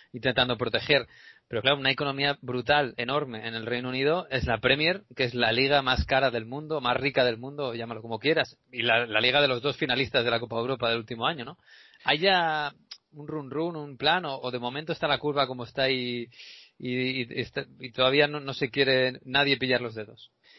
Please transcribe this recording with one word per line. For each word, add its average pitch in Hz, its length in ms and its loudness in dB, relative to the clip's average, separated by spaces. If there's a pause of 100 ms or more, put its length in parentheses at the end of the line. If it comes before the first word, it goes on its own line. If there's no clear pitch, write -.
(120)
intentando 123 460 0
proteger, 120 480 2 (420)
pero 113 140 -2
claro, 139 160 4
una 135 140 0
economía 143 500 0
brutal, 127 540 0
enorme 120 500 -4
en 113 80 -6
el 113 100 -6
Reino 123 240 -4
Unido 139 400 0
es 131 160 0
la 120 140 2
Premier, 156 460 2 (100)
que - 80 -2
es 120 120 0
la 117 180 2
liga 135 300 4
más 127 220 2
cara 135 280 2
del 113 140 -4
mundo, 151 340 -6
más 123 160 0
rica 135 280 2
del 117 140 2
mundo, 135 360 -6
llámalo 117 280 -8
como 113 160 -6
quieras, 147 400 0 (140)
y 120 100 -4
la, 120 240 4
la 107 140 2
liga 127 200 4
de 143 80 4
los 123 140 0
dos 135 140 -2
finalistas 127 480 0
de 120 80 2
la 117 80 0
Copa 117 160 -6
Europa 120 340 -2
del 117 80 0
último 117 280 -6
año, 147 180 -4
¿no? 147 120 -14 (480)
¿Hay 147 140 2
ya 160 540 2 (400)
un 151 140 -14
run 147 240 -8
run, 165 260 -4
un 147 200 -10
plan, 160 300 0
o, 139 100 -4
o 127 140 -4
de 123 80 -4
momento 139 340 -6
está 156 160 -2
la 139 80 2
curva 139 300 0
como 123 180 -8
está 135 240 -2
y, 123 400 -2 (500)
y, 127 440 -2
y 117 40 -4 (140)
está, 135 240 -6 (160)
y 123 100 -12
todavía 135 380 4
no, 147 120 -6
no 139 120 -8
se 135 160 -2
quiere 131 460 4 (100)
nadie 139 320 2
pillar 127 240 2
los 117 140 -6
dedos? 110 360 -12 (280)